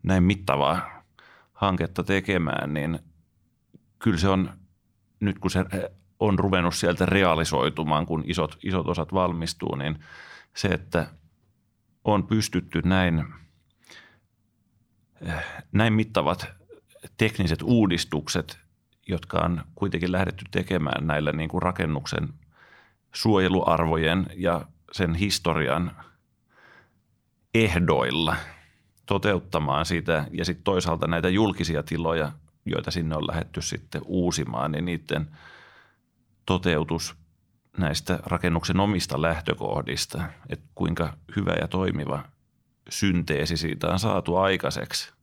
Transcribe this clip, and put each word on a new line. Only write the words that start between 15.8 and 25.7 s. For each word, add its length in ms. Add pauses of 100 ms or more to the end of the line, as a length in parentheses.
mittavat 540 (680)
tekniset 460
uudistukset, 960 (500)
jotka 300
on 260 (100)
kuitenkin 380
lähdetty 380
tekemään 560
näillä 260
niin 160
kuin 140
rakennuksen 680 (840)
suojeluarvojen 1120 (100)
ja 300 (260)
sen 220
historian 840 (1600)